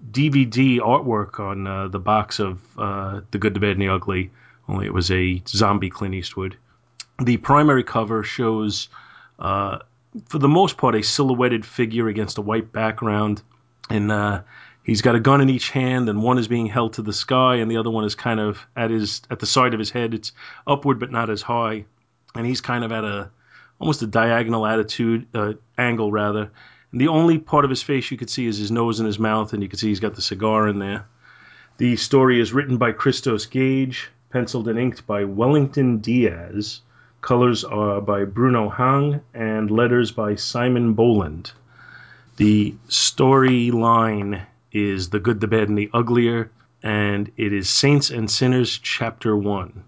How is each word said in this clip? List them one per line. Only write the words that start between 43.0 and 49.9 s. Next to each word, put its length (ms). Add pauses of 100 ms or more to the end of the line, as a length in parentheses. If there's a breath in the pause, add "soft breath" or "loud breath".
is 360
The 120
Good, 200
the 60
Bad, 240
and 80
the 160
Uglier, 560 (320 soft breath)
and 560
it 160
is 160
Saints 400
and 200
Sinners, 460
Chapter 580
One. 540